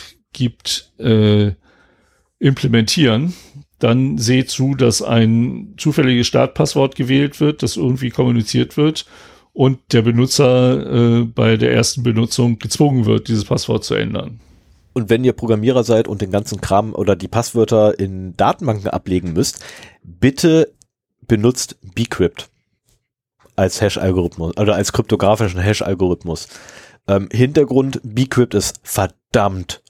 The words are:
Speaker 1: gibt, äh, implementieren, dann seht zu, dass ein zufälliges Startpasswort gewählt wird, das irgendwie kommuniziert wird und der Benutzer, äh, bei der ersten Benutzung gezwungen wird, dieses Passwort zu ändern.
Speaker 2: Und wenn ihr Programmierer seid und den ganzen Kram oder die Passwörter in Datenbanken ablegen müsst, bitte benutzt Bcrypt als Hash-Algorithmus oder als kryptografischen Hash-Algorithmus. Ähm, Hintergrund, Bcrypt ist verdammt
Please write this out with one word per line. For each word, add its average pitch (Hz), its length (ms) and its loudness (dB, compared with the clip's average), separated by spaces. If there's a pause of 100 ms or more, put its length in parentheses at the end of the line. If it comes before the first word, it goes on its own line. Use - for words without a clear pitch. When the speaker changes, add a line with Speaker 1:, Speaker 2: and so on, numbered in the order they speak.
(340)
Speaker 1:
gibt, - 640 -6
äh, 104 540 4 (880)
implementieren, 127 920 2 (460)
dann 127 400 0
seht 127 320 0
zu, 135 240 -2
dass 123 260 0
ein 117 760 0
zufälliges 131 500 2
Startpasswort 135 680 0
gewählt 139 440 0
wird, 147 240 0
das - 140 -4
irgendwie 131 340 -2
kommuniziert 123 680 0
wird 151 300 0 (460)
und 131 260 2 (120)
der 113 120 4
Benutzer, 127 1160 2
äh, - 20 0
bei 113 340 0
der 123 160 2
ersten 120 300 0
Benutzung 117 560 0
gezwungen 131 460 0
wird, 110 220 0
dieses 107 160 -2
Passwort 113 400 -4
zu 113 120 -4
ändern. 110 440 -6 (540)
Speaker 2:
Und 110 160 -4
wenn 117 140 2
ihr 127 100 2
Programmierer 113 500 0
seid 113 240 2
und 101 140 -8
den 95 100 -4
ganzen 101 300 -4
Kram 107 320 0
oder 98 220 0
die 90 120 -8
Passwörter 110 720 0
in 95 380 -8
Datenbanken 107 520 -2
ablegen 90 440 -4
müsst, - 300 -4 (400)
bitte 139 680 2 (540)
benutzt 117 500 0 (180)
Bcrypt - 540 -4 (1040)
als 95 260 -2
Hash-Algorithmus 90 760 -2
oder 104 180 2
als 101 180 -4
kryptografischen 101 680 0
Hash-Algorithmus. 92 920 -2 (580)
Ähm, 98 240 0
Hintergrund, 131 720 2
Bcrypt 123 500 -2
ist - 300 -4
verdammt 98 1080 -4